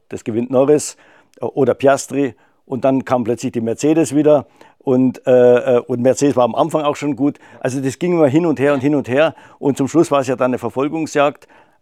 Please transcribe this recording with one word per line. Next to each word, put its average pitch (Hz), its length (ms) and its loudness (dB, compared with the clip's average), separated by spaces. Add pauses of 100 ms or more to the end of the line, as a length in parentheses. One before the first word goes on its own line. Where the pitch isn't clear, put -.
das - 160 -12
gewinnt 120 260 -4
Norris, 135 460 2 (440)
äh, - 40 -10
oder 120 300 0
Piastri. 135 600 0 (300)
Und 127 200 -10
dann 135 200 0
kam 127 180 -2
plötzlich 120 300 -4
die 120 80 -4
Mercedes 139 560 -2
wieder. 147 300 2 (340)
Und, 127 480 0
äh, 123 480 4
äh, - 20 4
und 120 240 -4
Mercedes 131 320 2
war 123 80 2
am 117 140 -2
Anfang 156 260 -2
auch 143 140 -2
schon 147 180 -6
gut. 135 240 -4 (220)
Also 131 200 -4
das 131 200 -6
ging 180 140 0
immer 160 120 4
hin 151 200 2
und 147 120 0
her 143 160 2
und 135 60 -2
hin 147 160 0
und 131 100 -4
her. 139 300 0 (240)
Und 139 160 0
zum 139 100 -2
Schluss 156 240 2
war 139 120 2
es 117 40 -4
ja 131 80 -2
dann 127 160 -2
eine 123 80 -4
Verfolgungsjagd. 143 880 -4 (360)